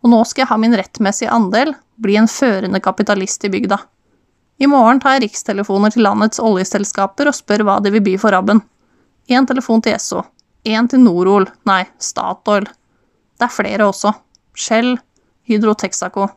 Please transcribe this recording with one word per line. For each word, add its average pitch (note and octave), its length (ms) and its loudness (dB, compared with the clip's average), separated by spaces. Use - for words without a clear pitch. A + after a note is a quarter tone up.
Og A#3+ 80 6
nå A#3 160 6
skal - 160 -2
jeg B3+ 60 -4
ha A3 100 0
min A3+ 160 2
rettmessige - 560 -2
andel, A3+ 420 0
bli G#3 240 0
en A3+ 80 4
førende F#3+ 560 -2
kapitalist F#3+ 640 -2
i G3 60 -2
bygda. G3 240 -2
I C4+ 80 2
morgen C4 320 4
tar C4+ 160 2
jeg B3+ 100 0
rikstelefoner G3+ 720 -2
til A#3 80 2
landets G#3 400 0
oljeselskaper G3 880 -2
og - 60 -6
spør G#3+ 300 -2
hva G3 160 2
de G3+ 120 0
vil A3 80 2
by F#3+ 160 0
for G#3 160 2
Rabben. G3 240 2
En B3+ 160 2
telefon B3 360 0
til A3 120 -2
Esso, - 300 -8
en A3+ 240 0
til C4 120 2
Norol, F#3+ 440 2
nei, F#3+ 180 0
Statoil. - 640 -4
Det A#3+ 80 -2
er - 80 -10
flere G#3 320 -2
også. G3+ 240 -2
Shell, A#3+ 380 0
Hydro G#3+ 320 2
Texaco. F#3+ 580 -6